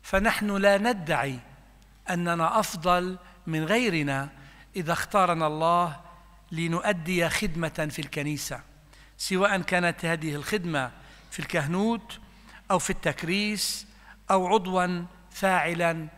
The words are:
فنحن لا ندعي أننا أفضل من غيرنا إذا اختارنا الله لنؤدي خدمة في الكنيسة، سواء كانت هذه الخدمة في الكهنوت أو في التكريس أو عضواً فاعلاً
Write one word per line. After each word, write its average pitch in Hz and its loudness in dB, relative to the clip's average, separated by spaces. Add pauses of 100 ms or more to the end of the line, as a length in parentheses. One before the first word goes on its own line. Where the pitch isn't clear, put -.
فنحن 202 0
لا 196 6
ندعي 156 0 (720)
أننا 170 0
أفضل 180 0 (300)
من 160 -2
غيرنا 160 0 (460)
إذا 170 -2
اختارنا 170 2
الله 160 2 (520)
لنؤدي 170 0
خدمة 160 -2
في - -10
الكنيسة، 147 -6 (560)
سواء 196 2
كانت 175 0
هذه 160 -2
الخدمة 147 -2 (400)
في - -12
الكهنوت 180 -2 (520)
أو 185 4
في - -4
التكريس 190 -2 (440)
أو 185 4
عضواً 180 2 (280)
فاعلاً 170 0 (100)